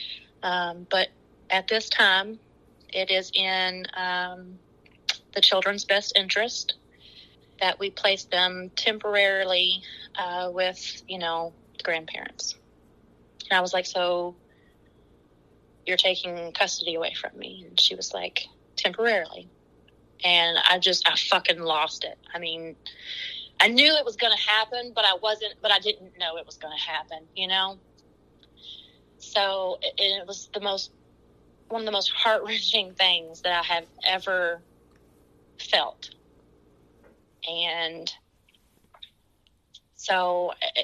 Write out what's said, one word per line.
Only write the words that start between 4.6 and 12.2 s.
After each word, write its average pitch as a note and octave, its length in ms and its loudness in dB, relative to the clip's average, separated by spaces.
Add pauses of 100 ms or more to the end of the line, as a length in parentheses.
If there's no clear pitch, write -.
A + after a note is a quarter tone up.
the G3+ 80 -2
children's G3 440 4
best G3+ 320 2
interest G3+ 580 -2 (840)
that F#3 200 0
we G3 100 -2
place G3 360 2
them F#3 500 0
temporarily, G3 1080 2 (320)
uh, F3+ 360 -2
with, F#3 560 -4
you F#3+ 100 -8
know, E3+ 360 -4 (240)
the - 60 -10
grandparents." - 720 -6 (960)